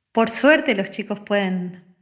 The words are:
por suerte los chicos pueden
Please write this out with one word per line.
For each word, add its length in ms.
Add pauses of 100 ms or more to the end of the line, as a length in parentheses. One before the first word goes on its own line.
(100)
por 200
suerte 440
los 160
chicos 300
pueden 640 (180)